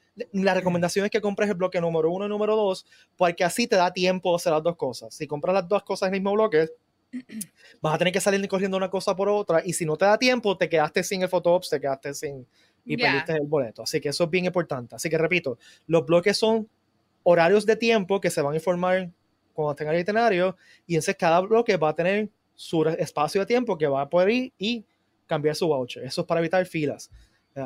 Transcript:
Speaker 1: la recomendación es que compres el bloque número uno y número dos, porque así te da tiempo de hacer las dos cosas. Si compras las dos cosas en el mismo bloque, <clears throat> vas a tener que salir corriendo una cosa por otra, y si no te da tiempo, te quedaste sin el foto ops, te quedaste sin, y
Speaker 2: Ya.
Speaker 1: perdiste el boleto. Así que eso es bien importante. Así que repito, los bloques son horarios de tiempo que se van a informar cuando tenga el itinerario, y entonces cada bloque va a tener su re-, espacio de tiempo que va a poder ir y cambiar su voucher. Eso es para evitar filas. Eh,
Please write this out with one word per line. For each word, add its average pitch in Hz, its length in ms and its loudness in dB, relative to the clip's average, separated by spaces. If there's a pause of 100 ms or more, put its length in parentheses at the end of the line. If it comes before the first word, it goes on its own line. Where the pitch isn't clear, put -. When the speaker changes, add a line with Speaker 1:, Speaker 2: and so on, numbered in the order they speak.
(320)
Speaker 1:
la 190 220 2
recomendación 180 520 0
es 208 60 -4
que 220 100 0
compres 202 280 -2
el 208 60 -2
bloque 180 260 -2
número 165 280 0
uno 190 160 -4
y 208 40 -4
número 208 260 0
dos, 202 300 0 (320)
porque 175 260 2
así 226 240 0
te 214 80 2
da 180 160 4
tiempo 185 400 0
de 170 60 2
hacer 170 160 0
las 156 100 2
dos 170 140 0
cosas. 120 360 -8
Si 151 140 -10
compras 147 260 -2
las 190 140 0
dos 196 160 0
cosas 196 240 -4
en 190 80 -2
el 196 60 -4
mismo 202 120 -2
bloque, 165 360 2 (420)
<clears throat> - 680 -16
vas 156 120 -2
a 165 40 0
tener 180 160 0
que 190 80 0
salir 196 260 0
corriendo 190 300 -2
una 185 120 -2
cosa 190 260 -2
por 196 140 0
otra, 202 360 2
y 170 80 -4
si 170 120 -4
no 156 120 -2
te 190 80 2
da 214 120 6
tiempo, 240 400 2
te 170 120 0
quedaste 160 340 2
sin 185 180 -6
el 180 80 0
foto 175 240 2
ops, 180 160 0
te 151 120 -2
quedaste 139 320 -6
sin, 139 320 -10 (400)
y 240 120 -4
Speaker 2:
Ya. 240 140 0
Speaker 1:
perdiste 165 220 -2
el 147 140 -2
boleto. 135 360 -2
Así 151 160 -2
que 147 100 -4
eso 143 160 -2
es 160 40 0
bien 180 160 0
importante. 156 500 -4
Así - 140 -6
que 160 80 0
repito, 160 400 -2 (300)
los 156 180 2
bloques 175 320 4
son 220 300 2 (560)
horarios 180 420 6
de 226 100 4
tiempo 214 460 2
que 175 80 0
se 165 120 -2
van 143 120 0
a - 20 0
informar 180 540 0 (440)
cuando 147 220 -4
tenga 151 180 -4
el 170 60 2
itinerario, 190 560 2 (320)
y 170 80 -6
entonces 160 220 0
cada 170 240 4
bloque 220 360 2
va 156 120 2
a 156 60 -2
tener 202 340 0 (260)
su - 280 0
re-, 160 180 0
espacio 151 400 -2
de 190 60 -4
tiempo 233 300 0
que 151 100 0
va 135 160 0
a 139 60 -10
poder 180 200 2
ir 254 280 -2
y 220 280 -4 (400)
cambiar 151 300 0
su 175 120 -2
voucher. 131 380 -2
Eso 131 160 -6
es 170 60 -6
para 170 120 0
evitar 180 260 0
filas. 147 460 -6 (440)
Eh, 135 100 -8